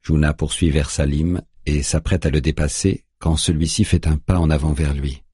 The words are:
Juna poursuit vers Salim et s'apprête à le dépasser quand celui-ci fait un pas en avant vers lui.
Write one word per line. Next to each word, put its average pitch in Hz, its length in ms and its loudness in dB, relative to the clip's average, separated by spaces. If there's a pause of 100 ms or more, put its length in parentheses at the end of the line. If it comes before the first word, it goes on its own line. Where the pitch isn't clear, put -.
Juna 76 320 2
poursuit 78 340 -2
vers 73 220 0
Salim 76 500 0 (240)
et 73 160 0
s'apprête 82 460 -2
à - 20 4
le 71 120 2
dépasser 82 640 -2 (140)
quand 82 180 0
celui-ci 82 480 0
fait - 220 0
un 78 120 2
pas 92 200 0
en 78 140 2
avant 76 220 0
vers 73 200 0
lui. 69 300 -6 (100)